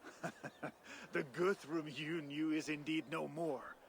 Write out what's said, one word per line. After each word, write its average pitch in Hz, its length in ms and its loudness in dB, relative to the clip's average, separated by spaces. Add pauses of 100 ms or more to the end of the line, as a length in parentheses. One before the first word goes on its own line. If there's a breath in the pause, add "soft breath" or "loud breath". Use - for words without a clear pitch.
<laughs> - 1080 -10
The 170 100 2
Guthrum 160 640 2
you 151 340 -2
knew 151 300 2
is 156 180 4
indeed 156 420 2
no 156 160 0
more. 147 480 -2 (140)